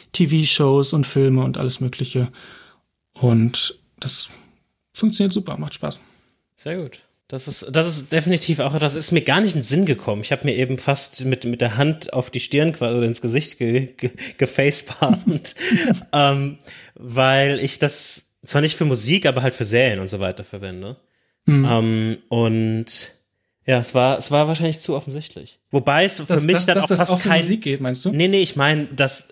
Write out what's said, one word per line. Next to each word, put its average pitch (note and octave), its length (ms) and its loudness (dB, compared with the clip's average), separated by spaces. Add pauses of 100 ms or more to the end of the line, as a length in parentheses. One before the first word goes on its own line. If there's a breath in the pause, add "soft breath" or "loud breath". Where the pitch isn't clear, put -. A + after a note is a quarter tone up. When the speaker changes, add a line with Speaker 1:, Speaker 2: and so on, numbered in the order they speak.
(120)
Speaker 1:
T-V-Shows D3 840 2
und D3 140 2
Filme C3 360 2
und C3 140 -4
alles B2+ 220 -4
Mögliche. B2+ 500 -4 (840 loud breath)
Und A#2 640 0 (200)
das - 300 0 (640 loud breath)
funktioniert G3+ 380 0
super, F3 260 -6
macht D3 180 -10
Spaß. - 260 -10 (560 soft breath)
Speaker 2:
Sehr E3 200 -10
gut. D3+ 220 -12 (280)
Das C3+ 200 -8
ist, - 240 -2
das D#3+ 160 2
ist D#3 240 0
definitiv D#3+ 480 0
auch, C#3 180 -2
das D3 180 0
ist D#3+ 160 2
mir E3+ 100 4
gar D#3 200 2
nicht F#3+ 140 2
in C#3+ 60 0
den A#2 40 -4
Sinn F3+ 200 2
gekommen. G#2+ 360 -2
Ich G#2 100 -6
hab C3+ 140 -4
mir B2 100 0
eben B2+ 220 -2
fast - 480 -2
mit, C3 200 -2
mit A#2+ 140 -4
der A#2 160 0
Hand D3+ 380 -2
auf B2+ 160 -2
die B2+ 100 -6
Stirn D3+ 320 0
quasi A#2+ 260 -2
oder A#2+ 100 2
ins A#2 140 -2
Gesicht B2 360 -2
ge-, B2+ 400 -2
ge-, B2+ 140 -4 (260 loud breath)
gefacepalmt, - 1160 0 (280 loud breath)
<laughs> - 300 -2
ähm, C#3 460 2 (340 loud breath)
weil C3 640 2
ich - 200 -4
das - 560 -4 (100)
zwar D3 160 2
nicht D#3 140 0
für D#3+ 100 0
Musik, C3+ 400 2
aber B2+ 160 2
halt C3 140 0
für A#2+ 100 -4
Serien A2+ 340 2
und F#2+ 80 -6
so G2 120 -6
weiter F#2+ 240 -6
verwende. G2 540 -14 (480)
Speaker 1:
Hm. C#3 200 4
Speaker 2:
Ähm, A2+ 520 0 (120)
und A2+ 840 0 (560)
ja, C3 120 2
es - 160 -4
war, C3 240 2
es - 100 -4
war D3 180 2
wahrscheinlich D#3+ 320 -2
zu D3+ 160 -4
offensichtlich. C#3 640 -12 (140)
Wobei C#3+ 340 2
es - 140 -2
für D3+ 80 -10
Speaker 1:
Dass, D#3 160 2
Speaker 2:
mich E3 100 4
Speaker 1:
dass, F3+ 140 4
Speaker 2:
dann F3+ 80 4
Speaker 1:
dass G3 80 2
Speaker 2:
auch D#3 60 -2
Speaker 1:
das F3+ 100 2
Speaker 2:
fast F3 120 4
Speaker 1:
auch F3+ 80 2
für G3+ 100 -2
Speaker 2:
kein E3 120 4
Speaker 1:
Musik G3 220 -2
geht, C#3 180 -2
meinst B2+ 240 -2
du? F#3 60 0
Speaker 2:
Nee, E3 160 2
nee, G3 160 2
ich - 120 -4
mein, D3 400 0
dass, C3+ 360 -2